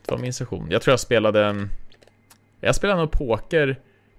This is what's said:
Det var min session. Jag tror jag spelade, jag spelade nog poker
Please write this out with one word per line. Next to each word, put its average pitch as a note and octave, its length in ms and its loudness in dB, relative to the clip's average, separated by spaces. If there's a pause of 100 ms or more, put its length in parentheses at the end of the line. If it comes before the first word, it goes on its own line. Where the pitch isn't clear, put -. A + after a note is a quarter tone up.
Det - 60 -6
var B2 60 0
min B2 160 -6
session. G#2+ 380 -8
Jag F#2 100 2
tror D3 100 2
jag B2 80 4
spelade, G#2 680 2 (920)
jag B2+ 160 0
spelade G3 240 0
nog D#3 120 -2
poker C#3 640 0 (440)